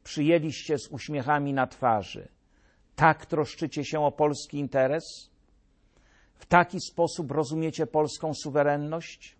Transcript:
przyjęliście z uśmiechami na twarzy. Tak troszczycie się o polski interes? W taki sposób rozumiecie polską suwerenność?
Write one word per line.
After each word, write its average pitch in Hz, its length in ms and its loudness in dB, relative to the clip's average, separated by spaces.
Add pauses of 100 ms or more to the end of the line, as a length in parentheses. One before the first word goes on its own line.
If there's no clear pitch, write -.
przyjęliście 156 720 0
z - 100 -10
uśmiechami 143 680 -2
na 131 140 0
twarzy. - 600 -2 (680)
Tak 156 300 4
troszczycie 151 600 -4
się 151 200 0
o 139 60 4
polski 143 480 0
interes? 139 440 0 (1300)
W - 120 -20
taki 175 340 4
sposób 160 520 -2
rozumiecie 156 560 -2
polską 156 460 -2
suwerenność? 147 1080 -2